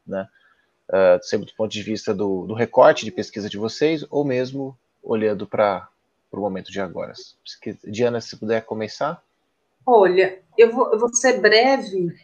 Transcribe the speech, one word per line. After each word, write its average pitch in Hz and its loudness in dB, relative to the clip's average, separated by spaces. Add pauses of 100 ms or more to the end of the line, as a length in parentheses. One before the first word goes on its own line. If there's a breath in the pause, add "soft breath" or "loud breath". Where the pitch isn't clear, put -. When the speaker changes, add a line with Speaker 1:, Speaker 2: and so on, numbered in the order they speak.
Speaker 1:
né? 95 -8 (640)
Ah, 92 4
sempre 104 -6
do - -20
ponto 110 -6
de 104 -8
vista 107 -6
do, 95 -4
do 104 -8
recorte 127 4
de 110 -10
pesquisa 104 -8
de 101 -12
vocês, 147 -2
ou 143 -2
mesmo 135 -6 (260)
olhando 107 -2
pra, 101 0 (400)
pro - -8
momento 95 -6
de 98 -8
agora. 90 -8
Se - -20
que-, 104 -12
Diana, 117 -2
se - -16
puder 113 -4
começar. 113 -8 (640)
Speaker 2:
Olha, 190 4 (180)
eu 226 8
vou, 254 0
eu 214 2
vou 233 -2
ser 247 2
breve, 214 2 (100)